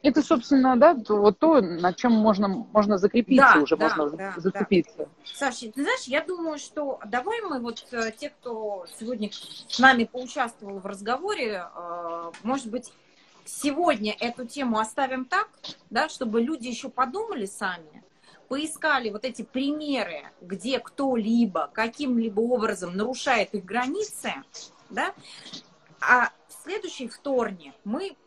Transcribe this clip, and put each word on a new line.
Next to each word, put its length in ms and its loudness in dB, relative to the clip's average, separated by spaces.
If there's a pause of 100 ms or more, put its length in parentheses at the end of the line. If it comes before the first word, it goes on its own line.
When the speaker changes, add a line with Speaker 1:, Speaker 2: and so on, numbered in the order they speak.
Speaker 1:
Это, 200 4
собственно, 540 4
да, 180 10
то, 220 0
вот 200 6
то, 240 8
на 320 0
чем 200 4
можно, 340 4
можно 500 2
закрепиться 580 6
Speaker 2:
Да, 60 6
Speaker 1:
уже, 160 2
Speaker 2:
да, 180 2
Speaker 1:
можно 220 -2
Speaker 2:
да, 200 -8
Speaker 1:
зацепиться. 600 0
Speaker 2:
да. 80 -8 (300)
Саша, 360 -4
ты 120 -4
знаешь, 220 -2
я 160 0
думаю, 360 -6
что 480 -8
давай 360 -4
мы 180 -6
вот, 320 -8
э, 260 -4
те, 120 -10
кто 560 -10 (140)
сегодня 320 -6
с 460 -14
нами 280 6
поучаствовал 720 -8
в 80 -16
разговоре, 760 -4 (120)
э, 560 -8 (120)
может 280 -4
быть, 200 -8 (540)
сегодня 760 0
эту 280 -6
тему 320 -2
оставим 460 -4
так, 240 -2 (420)
да, 180 0
чтобы 320 -2
люди 260 -4
ещё 220 -8
подумали 560 -4
сами, 580 -10 (460)
поискали 640 -2
вот 120 -10
эти 200 -8
примеры, 800 -4 (180)
где 380 -4
кто-либо 960 0
каким-либо 680 -2
образом 560 -2
нарушает 560 -2
их 120 -6
границы, 680 -6 (560)
да, 240 -4 (880)
а 300 4 (180)
в 140 -20
следующий 440 -10
вторник 680 -4 (100)
мы 320 -8 (120)